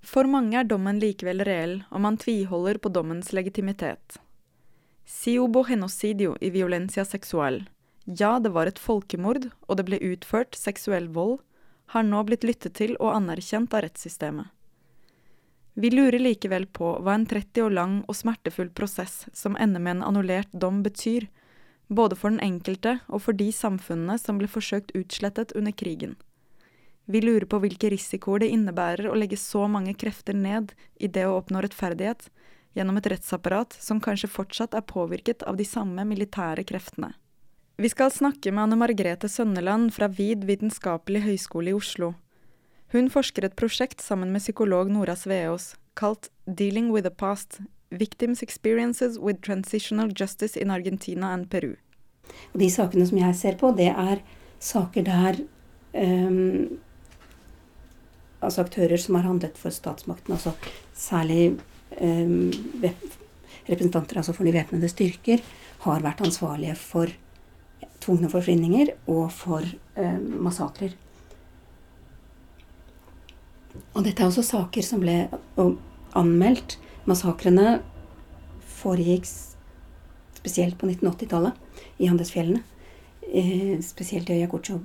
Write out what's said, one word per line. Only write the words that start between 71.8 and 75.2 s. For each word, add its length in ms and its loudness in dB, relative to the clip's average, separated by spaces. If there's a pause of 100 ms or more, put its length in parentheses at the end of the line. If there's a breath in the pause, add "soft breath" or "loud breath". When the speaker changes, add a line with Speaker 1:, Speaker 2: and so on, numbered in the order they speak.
Speaker 2:
Og 120 0
dette 160 0
er 80 6
også 140 2
saker 420 -2
som 140 -2
ble, 300 2 (280)